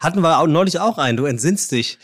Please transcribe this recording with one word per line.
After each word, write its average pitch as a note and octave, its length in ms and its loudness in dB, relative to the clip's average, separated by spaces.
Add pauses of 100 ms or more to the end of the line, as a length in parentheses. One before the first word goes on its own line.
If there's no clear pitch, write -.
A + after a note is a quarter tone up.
Hatten F3 180 0
wir D#3+ 200 4
auch, E3 80 2
neulich F3 340 2
auch A3 160 -2
einen, B2+ 180 0
du B2 80 -2
entsinnst C#3+ 480 -2
dich. A#2+ 320 -4